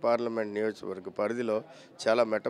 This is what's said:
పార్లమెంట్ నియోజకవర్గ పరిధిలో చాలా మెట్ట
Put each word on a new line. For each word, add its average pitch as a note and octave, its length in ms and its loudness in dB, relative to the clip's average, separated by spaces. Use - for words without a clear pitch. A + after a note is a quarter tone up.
పార్లమెంట్ A2+ 500 0
నియోజకవర్గ F#2+ 600 -4
పరిధిలో A2 360 0
చాలా A#2 200 6
మెట్ట G#2+ 180 0